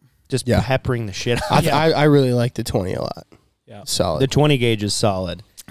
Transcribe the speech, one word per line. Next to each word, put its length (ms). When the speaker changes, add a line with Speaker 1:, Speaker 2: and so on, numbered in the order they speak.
Speaker 1:
Just 180
Speaker 2:
Yeah. 160
Speaker 1:
peppering 440
the 60
shit 300
out 80
Speaker 2:
I, 80
Speaker 1:
of 80
Speaker 2:
I, 220
Speaker 1:
them. 100
Speaker 2:
I 60
really 260
like 220
the 100
twenty 300
a 80
lot. 260
Speaker 3:
Yeah. 200
Speaker 2:
Solid. 360
Speaker 1:
The 60
twenty 300
gauge 240
is 120
solid. 500